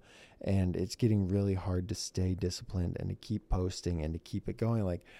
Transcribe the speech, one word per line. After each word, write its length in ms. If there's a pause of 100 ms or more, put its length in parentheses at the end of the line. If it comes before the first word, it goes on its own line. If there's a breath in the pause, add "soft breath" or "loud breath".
(420 loud breath)
and 340
it's 180
getting 340
really 260
hard 340
to 60
stay 400
disciplined 680
and 80
to 60
keep 340
posting 540
and 100
to 80
keep 300
it 80
going. 260
Like, 200 (160 loud breath)